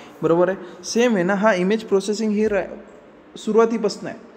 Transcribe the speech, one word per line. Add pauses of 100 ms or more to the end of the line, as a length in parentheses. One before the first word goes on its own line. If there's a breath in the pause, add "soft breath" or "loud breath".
(220 loud breath)
बरोबर
आहे.
Same
आहे
ना,
हा
image
processing
ही
रा-,
सुरुवातीपासून
आहे. (200)